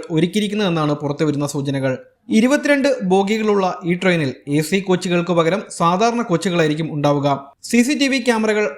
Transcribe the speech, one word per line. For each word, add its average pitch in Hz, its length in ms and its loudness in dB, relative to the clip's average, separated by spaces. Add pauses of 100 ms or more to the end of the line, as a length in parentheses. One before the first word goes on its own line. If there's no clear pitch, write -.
(120)
ഒരുക്കിയിരിക്കുന്നതെന്നാണ് 175 840 0
പുറത്തുവരുന്ന 147 540 -2
സൂചനകൾ. 135 500 -2 (320)
ഇരുപത്തിരണ്ട് 269 760 2
ബോഗികളുള്ള 196 840 0
ഈ 170 80 0
ട്രെയിനിൽ 170 400 0 (140)
എ 143 140 2
സി 185 180 -2
കോച്ചുകൾക്ക് 180 520 0
പകരം 165 380 2
സാധാരണ 214 520 0
കോച്ചുകളായിരിക്കും 165 720 0
ഉണ്ടാവുക. 143 600 0 (100)
സി 240 180 2
സി 254 120 0
ടി 277 140 0
വി 269 100 0
ക്യാമറകൾ, 220 600 0